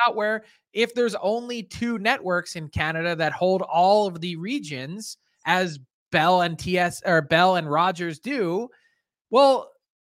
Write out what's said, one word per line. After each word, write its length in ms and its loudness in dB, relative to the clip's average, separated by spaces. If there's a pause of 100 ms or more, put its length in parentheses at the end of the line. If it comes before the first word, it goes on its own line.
out 120 0
where 260 -2 (300)
if 200 0
there's 220 0
only 480 -4
two 340 -4
networks 600 -2
in 100 -10
Canada 480 -2
that 160 0
hold 300 0
all 460 2
of 120 -10
the 160 -6
regions, 840 -8 (280)
as 340 0 (320)
Bell 300 4
and 180 -2
T 180 -2
S, 280 -2
or 160 4
Bell 340 4
and 160 -2
Rogers 480 0
do, 480 -4 (600)
well, 420 4 (320)